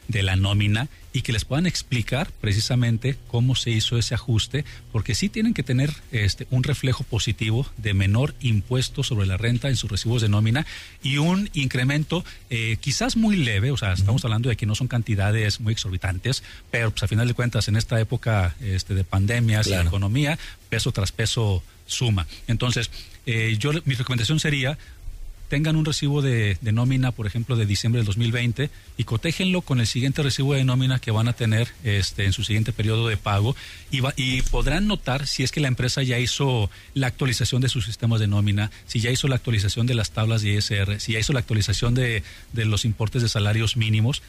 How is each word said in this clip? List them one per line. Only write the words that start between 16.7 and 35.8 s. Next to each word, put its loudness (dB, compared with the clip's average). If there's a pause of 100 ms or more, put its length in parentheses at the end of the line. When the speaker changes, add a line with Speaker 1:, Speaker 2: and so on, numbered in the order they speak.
Speaker 1:
pero, 0
pues, -4
a 0
final 2
de 2
cuentas, 0
en 2
esta 2
época, 0
este, -2
de 2
pandemias 2
y 2
de 2
Speaker 2:
Claro. 4
Speaker 1:
economía, 2 (320)
peso 0
tras -2
peso 0 (240)
suma. 0 (200)
Entonces, -2 (340)
eh, 0
yo, 0 (140)
mi 0
recomendación 0
sería: 0 (720)
tengan 0
un 2
recibo 0
de, 2
de -2
nómina, 2
por -6
ejemplo, -2
de 2
diciembre 2
del 2
dos 0
mil 2
veinte 0 (280)
y 0
cotéjenlo 0
con 0
el 2
siguiente 0
recibo 0
de 2
nómina 2
que -6
van 2
a 2
tener, 2 (140)
este, 0
en 4
su -4
siguiente 0
periodo 0
de -2
pago 0 (340)
y -2
va, 0
y 0
podrán 2
notar 0
si -2
es 0
que -2
la 2
empresa 0